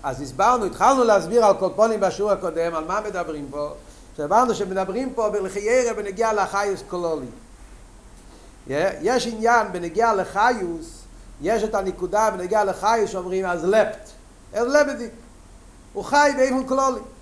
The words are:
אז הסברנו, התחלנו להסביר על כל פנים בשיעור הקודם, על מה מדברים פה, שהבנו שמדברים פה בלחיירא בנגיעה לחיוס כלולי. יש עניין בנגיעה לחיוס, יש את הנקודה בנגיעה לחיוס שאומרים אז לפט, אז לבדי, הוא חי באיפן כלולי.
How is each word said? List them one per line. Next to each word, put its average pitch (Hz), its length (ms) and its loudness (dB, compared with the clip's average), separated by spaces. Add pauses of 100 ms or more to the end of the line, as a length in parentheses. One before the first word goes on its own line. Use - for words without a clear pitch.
אז 135 200 -6
הסברנו, 208 420 2
התחלנו 247 400 2
להסביר 214 400 4
על 202 140 6
כל 190 180 0
פנים 214 240 2
בשיעור 196 300 0
הקודם, 170 440 -2
על 156 100 -4
מה 185 220 -4
מדברים 160 440 -8
פה, 147 220 -8 (440)
שהבנו 208 380 2
שמדברים 190 600 -4
פה 214 160 -2
בלחיירא 208 640 0
בנגיעה 208 400 -2
לחיוס 196 560 -2
כלולי. 165 380 -4 (1800)
יש 233 240 2
עניין 220 460 2
בנגיעה 180 420 0
לחיוס, 190 880 -2 (400)
יש 208 220 0
את 220 100 -4
הנקודה 190 560 0
בנגיעה 196 340 0
לחיוס 202 460 0
שאומרים 185 340 -4
אז 175 200 -2
לפט, 208 460 2 (440)
אז 233 120 0
לבדי, 277 420 2 (840)
הוא 196 120 -8
חי 294 320 6
באיפן 262 300 2
כלולי. 262 340 0 (200)